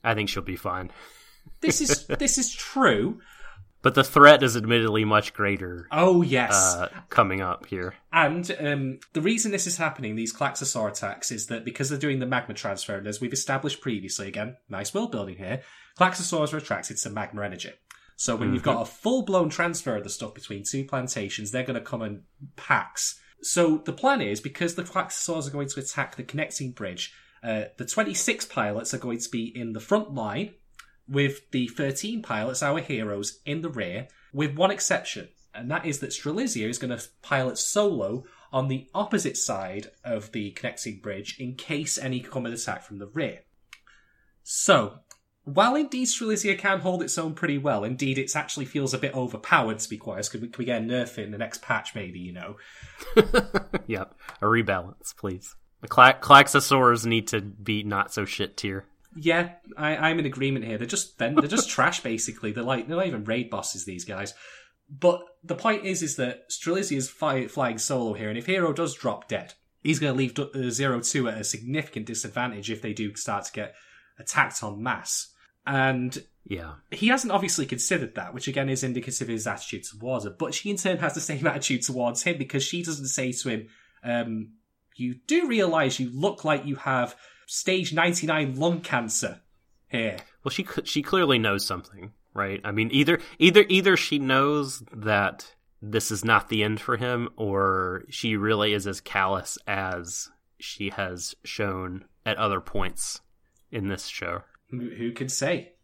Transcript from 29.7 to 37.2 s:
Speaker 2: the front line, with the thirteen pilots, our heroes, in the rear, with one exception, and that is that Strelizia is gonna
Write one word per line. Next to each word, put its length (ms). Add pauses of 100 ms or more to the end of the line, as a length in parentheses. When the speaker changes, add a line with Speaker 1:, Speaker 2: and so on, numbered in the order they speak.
Speaker 2:
the 80
front 340
line, 420 (520)
with 440
the 180
thirteen 520
pilots, 400
our 200
heroes, 640
in 160
the 80
rear, 380 (260)
with 220
one 140
exception, 600 (260)
and 160
that 140
is 140
that 120
Strelizia 580
is 80
gonna 220 (240)